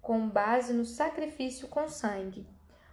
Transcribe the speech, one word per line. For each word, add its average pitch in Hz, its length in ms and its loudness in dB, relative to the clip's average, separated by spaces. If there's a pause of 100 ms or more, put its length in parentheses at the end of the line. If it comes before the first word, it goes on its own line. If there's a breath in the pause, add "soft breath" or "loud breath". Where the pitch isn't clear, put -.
com 220 280 2
base 233 440 4
no 233 120 2
sacrifício 294 840 -2
com 302 200 0
sangue. 196 600 -4 (460 soft breath)